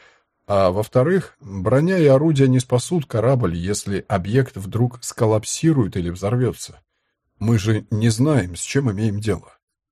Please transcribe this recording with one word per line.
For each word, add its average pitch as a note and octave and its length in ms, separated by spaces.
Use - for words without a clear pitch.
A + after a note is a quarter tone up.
«А G2 240
во-вторых, B2+ 680
броня B2 600
и D#3 80
орудия C#3 400
не B2+ 120
спасут B2+ 460
корабль, A2+ 500
если G2 520
объект G#2+ 500
вдруг A2+ 460
сколлапсирует A2 920
или F2 140
взорвется. G2 720
Мы A2+ 200
же G#2+ 320
не A2+ 200
знаем, A2 460
с - 60
чем C3+ 300
имеем G#2 300
дело. G#2+ 320